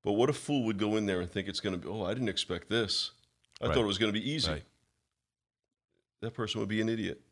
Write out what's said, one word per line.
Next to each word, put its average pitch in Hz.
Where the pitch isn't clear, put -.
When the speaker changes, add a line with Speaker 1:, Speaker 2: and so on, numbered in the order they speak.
Speaker 1:
But 104
what 120
a 139
fool 139
would 107
go 107
in 107
there 92
and 87
think 98
it's 95
gonna 92
be, -
"Oh, 104
I 98
didn't 123
expect -
this. 110
I 123
Speaker 2:
Right. 90
Speaker 1:
thought 120
it -
was 98
gonna 107
be 110
easy." 139
Speaker 2:
Right. 76
Speaker 1:
That 113
person 107
would 101
be 110
an 110
idiot. 110